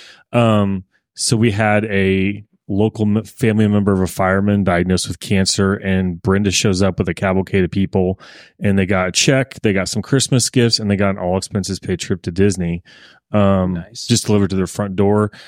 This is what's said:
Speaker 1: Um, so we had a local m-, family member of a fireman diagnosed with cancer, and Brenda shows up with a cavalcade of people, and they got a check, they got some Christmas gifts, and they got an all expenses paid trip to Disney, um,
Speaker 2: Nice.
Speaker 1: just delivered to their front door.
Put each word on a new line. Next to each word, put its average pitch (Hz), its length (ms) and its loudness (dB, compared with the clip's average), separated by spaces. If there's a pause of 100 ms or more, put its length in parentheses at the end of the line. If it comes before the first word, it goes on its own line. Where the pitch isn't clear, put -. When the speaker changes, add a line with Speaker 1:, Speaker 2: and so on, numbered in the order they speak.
(340)
Speaker 1:
Um, 104 500 2 (320)
so - 220 -2
we 113 140 2
had 107 340 2
a 98 580 0 (240)
local 107 380 0
m-, 104 180 0
family 110 440 0
member 104 260 2
of 92 80 2
a 92 60 2
fireman 98 560 0
diagnosed 90 440 0
with - 120 -8
cancer, 98 560 0
and 92 460 -4
Brenda 98 300 2
shows 95 300 0
up 95 180 0
with 90 80 -2
a 87 60 -4
cavalcade 95 500 0
of 85 80 -2
people, 95 480 -2 (400)
and 101 200 0
they 95 60 2
got 92 240 0
a - 20 -4
check, - 500 0
they 107 120 0
got 95 160 -2
some - 120 -4
Christmas - 480 0
gifts, 117 300 2
and 107 120 -4
they 101 60 4
got 98 140 0
an 98 80 -8
all 90 180 -2
expenses 95 420 -4
paid 90 200 -6
trip 92 240 -6
to 92 80 -6
Disney, 90 500 0 (520)
um, 98 400 2
Speaker 2:
Nice. 87 340 -10
Speaker 1:
just 117 180 0
delivered 101 260 2
to 95 40 -2
their 92 120 -2
front 101 280 -6
door. 104 360 2 (160)